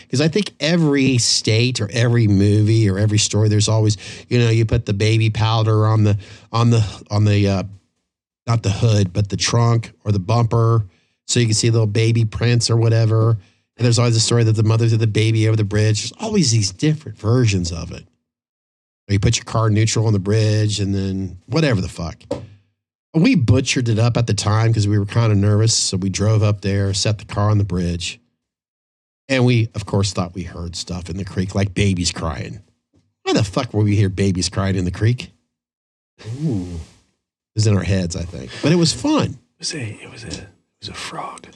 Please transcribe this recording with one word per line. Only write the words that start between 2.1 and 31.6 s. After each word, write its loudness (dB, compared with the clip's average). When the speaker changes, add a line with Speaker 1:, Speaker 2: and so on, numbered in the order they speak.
Speaker 1:
movie 4
or 0
every 2
story, 2
there's 2
always, 2
you 2
know, 2
you 2
put -2
the -2
baby 2
powder 0
on 2
the, 2
on 2
the, 4
on 0
the, 2
uh, 0
not 0
the -2
hood, 2
but -2
the -6
trunk 0
or -2
the 0
bumper, 2
so 0
you 2
can 0
see 0
little 2
baby 2
prints 0
or 2
whatever. 2
And -4
there's 4
always 2
a 2
story 2
that 2
the 2
mother 2
threw 2
the 2
baby 2
over 2
the 2
bridge. 0
There's -10
always 0
these 0
different -4
versions 0
of -10
it. -16
Or -2
you 2
put 2
your -10
car 0
neutral 2
on 2
the 2
bridge 0
and -2
then -4
whatever 0
the -6
fuck. -10
We 4
butchered 2
it 0
up 2
at 0
the 0
time 0
'cause 0
we 2
were -2
kinda 0
nervous. 2
So -2
we -2
drove 0
up 0
there, 0
set -2
the -16
car -2
on 2
the 2
bridge. -4
And 2
we, 2
of -12
course, -2
thought -6
we -10
heard -12
stuff -10
in -8
the -8
creek, -6
like -2